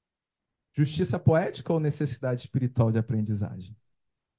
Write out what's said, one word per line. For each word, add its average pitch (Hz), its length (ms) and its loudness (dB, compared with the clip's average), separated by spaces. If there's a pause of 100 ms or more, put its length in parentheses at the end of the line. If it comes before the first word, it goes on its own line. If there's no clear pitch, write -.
(720)
Justiça 175 460 0
poética - 540 2
ou 160 60 2
necessidade 147 640 -2
espiritual 117 500 0
de 113 80 2
aprendizagem? 104 760 -4 (640)